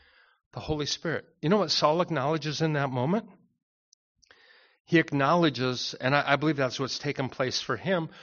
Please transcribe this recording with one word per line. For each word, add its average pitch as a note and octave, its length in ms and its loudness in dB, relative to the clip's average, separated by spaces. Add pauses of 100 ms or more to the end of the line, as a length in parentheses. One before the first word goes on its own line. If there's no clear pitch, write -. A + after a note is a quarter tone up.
(540)
the A#2+ 80 -10
Holy D3+ 240 -4
Spirit." - 400 -6 (160)
You D3+ 80 0
know G#3 80 4
what F3+ 140 2
Saul D#3 280 2
acknowledges D3+ 640 -2
in D#3+ 120 2
that C#3+ 160 0
moment? C3+ 360 0 (1600)
He E3 140 4
acknowledges, C#3 1000 2
and C3 160 0
I, C#3+ 80 2 (100)
I - 40 4
believe D3+ 180 0
that's C3 240 -2
what's C3 200 -4
taken C#3+ 300 -4
place B2+ 300 -4
for - 160 -4
him, E3 340 -2 (140)